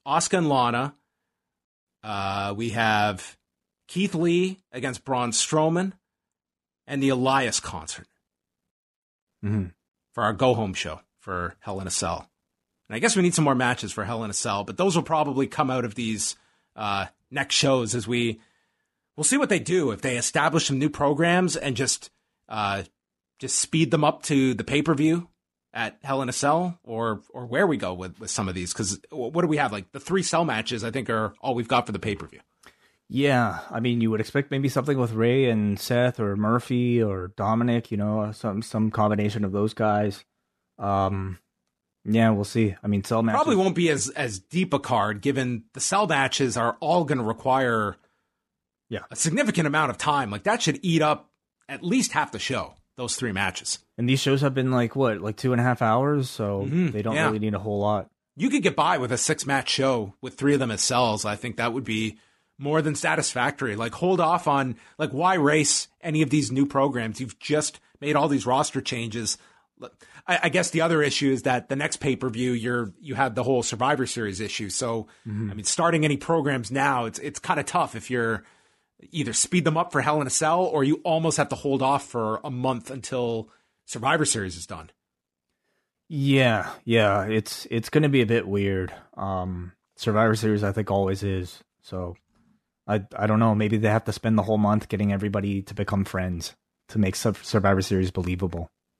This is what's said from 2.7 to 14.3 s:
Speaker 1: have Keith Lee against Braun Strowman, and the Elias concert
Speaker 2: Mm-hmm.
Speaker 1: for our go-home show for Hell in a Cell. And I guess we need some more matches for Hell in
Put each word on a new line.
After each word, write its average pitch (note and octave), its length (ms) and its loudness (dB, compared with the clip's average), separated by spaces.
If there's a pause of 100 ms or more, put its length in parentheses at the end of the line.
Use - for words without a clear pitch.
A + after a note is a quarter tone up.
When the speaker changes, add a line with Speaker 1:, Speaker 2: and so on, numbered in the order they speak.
Speaker 1:
have G#2+ 680 0 (520)
Keith F#3+ 260 -2
Lee F3 460 0 (100)
against B2 340 -8
Braun B2 280 0
Strowman, E3 600 2 (920)
and C#3 160 -4
the C3+ 60 4
Elias C3 500 2
concert - 480 -10 (1400)
Speaker 2:
Mm-hmm. G2+ 260 -2 (420)
Speaker 1:
for A#2 100 -4
our G#2+ 100 2
go-home A2 400 2
show D#2 280 -8 (180)
for F2+ 400 -6
Hell F#2+ 220 -10
in F#2 80 -8
a - 20 -6
Cell. E2+ 400 -4 (580)
And G#2+ 60 -10
I A#2 60 -6
guess A3 160 2
we F#3+ 60 4
need F3 120 4
some D#3+ 100 2
more C#3 120 4
matches B2 360 -2
for G#2+ 120 -6
Hell A2+ 180 -6
in G#2+ 80 -8